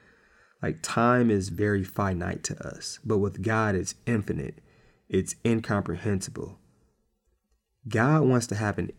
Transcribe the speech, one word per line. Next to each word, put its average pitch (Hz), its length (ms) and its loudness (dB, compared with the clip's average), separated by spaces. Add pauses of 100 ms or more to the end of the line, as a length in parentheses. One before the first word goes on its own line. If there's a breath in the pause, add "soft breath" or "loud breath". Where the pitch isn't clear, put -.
(640 soft breath)
Like, 78 180 -4
time 120 500 4
is 98 200 2
very 101 340 0
finite 92 600 -2
to - 220 -8
us, - 380 -12
but 107 140 0
with 95 240 -2
God, 110 320 2
it's 87 220 -2 (100)
infinite. 98 560 -2 (480 soft breath)
It's 95 340 0
incomprehensible. 104 1120 -2 (1300)
God 123 360 4
wants 127 240 4
to - 80 -4
have 104 240 -2
an 90 200 -4